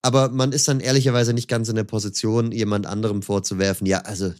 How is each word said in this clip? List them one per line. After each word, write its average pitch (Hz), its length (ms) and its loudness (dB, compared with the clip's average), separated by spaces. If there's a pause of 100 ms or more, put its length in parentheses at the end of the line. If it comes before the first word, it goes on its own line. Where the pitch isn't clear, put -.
aber 131 260 4
man 131 240 0
ist 131 160 0
dann 135 100 2
ehrlicherweise 123 540 2
nicht 117 160 -2
ganz 113 200 -2
in 113 60 -2
der 110 80 0
Position, 110 720 -2
jemand 104 340 0
anderem 104 360 -2
vorzuwerfen, 98 680 0
"Ja, 95 140 2
also 95 380 -4